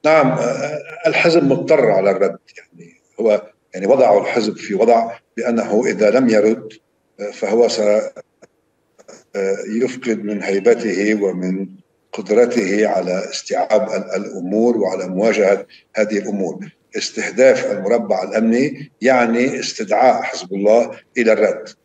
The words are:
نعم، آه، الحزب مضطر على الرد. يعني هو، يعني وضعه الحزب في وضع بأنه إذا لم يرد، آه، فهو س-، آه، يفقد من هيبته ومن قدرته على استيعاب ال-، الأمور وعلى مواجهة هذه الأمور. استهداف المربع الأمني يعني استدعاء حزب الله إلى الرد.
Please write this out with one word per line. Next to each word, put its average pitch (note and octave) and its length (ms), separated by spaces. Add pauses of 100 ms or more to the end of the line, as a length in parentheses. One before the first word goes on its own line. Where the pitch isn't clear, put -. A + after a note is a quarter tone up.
نعم، D#3 260
آه، C#3 480 (280)
الحزب E3 360
مضطر C3+ 480
على G2 200
الرد. F#2+ 260 (200)
يعني - 440 (180)
هو، G#2+ 220 (320)
يعني F#2+ 140
وضعه A2 340
الحزب G#2+ 360
في - 180
وضع A2+ 360 (260)
بأنه A2+ 480
إذا G#2+ 240
لم A#2+ 200
يرد، A2 440 (460)
آه، G2+ 120
فهو A2+ 360
س-، A2+ 120
آه، G#2 320 (1700)
يفقد A#2 420
من G#2 200
هيبته G2+ 800
ومن F#2 440 (460)
قدرته G#2+ 760
على F#2 420
استيعاب - 520
ال-، F#2+ 340
الأمور G2+ 640
وعلى F#2 300
مواجهة G2+ 580 (300)
هذه G#2+ 220
الأمور. G2 480 (320)
استهداف A#2 720
المربع G2 520
الأمني A2+ 680 (100)
يعني B2 580
استدعاء A2 640
حزب - 320
الله G#2+ 380 (260)
إلى A2+ 160
الرد. G#2 360 (140)